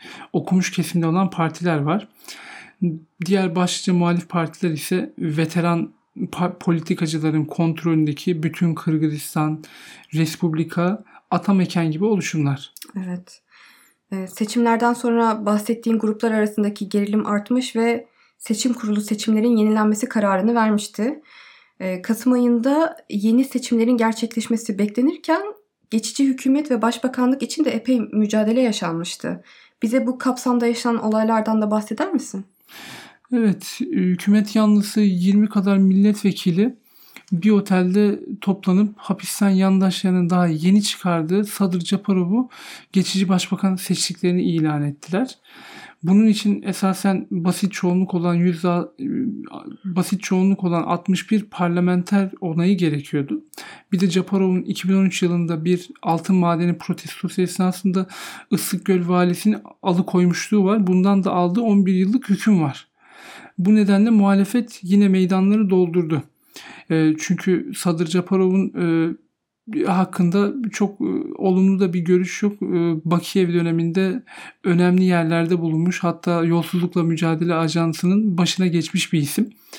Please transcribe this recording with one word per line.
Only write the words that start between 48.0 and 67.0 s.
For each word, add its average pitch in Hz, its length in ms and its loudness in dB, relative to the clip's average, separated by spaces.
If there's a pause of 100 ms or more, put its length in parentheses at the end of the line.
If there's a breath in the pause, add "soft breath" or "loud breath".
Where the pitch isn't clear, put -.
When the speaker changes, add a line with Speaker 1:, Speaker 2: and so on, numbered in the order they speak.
Speaker 1:
olan 175 200 0
yüz, 170 300 0 (1200)
basit 185 380 -2
çoğunluk 190 420 0
olan 170 180 -2
altmış - 480 -4
bir 208 140 0
parlamenter 180 840 0 (100)
onayı 175 380 0
gerekiyordu. 147 680 -2 (480 loud breath)
Bir 180 80 0
de 190 100 2
Japarov'un 185 520 0
iki - 260 -6
bin 190 60 2
on 190 100 4
üç 185 180 0
yılında 170 420 0
bir 180 240 0 (140)
altın 165 340 0
madeni 170 420 2
protestosu - 640 -6
esnasında 185 640 -2 (440 loud breath)
Issık - 340 -2
Göl 180 240 0
valisini 180 500 2 (240)
alıkoymuşluğu 185 800 2
var. 202 220 2
Bundan 185 380 2
da 185 80 -2
aldığı 180 280 0
on 202 260 4
bir 190 80 2
yıllık 190 340 0
hüküm 196 340 2
var. - 260 -6 (680 loud breath)
Bu 196 160 4
nedenle 208 360 4
muhalefet 196 720 2
yine 202 260 4
meydanları 190 640 2
doldurdu. 170 520 2 (680 loud breath)
E, 160 280 4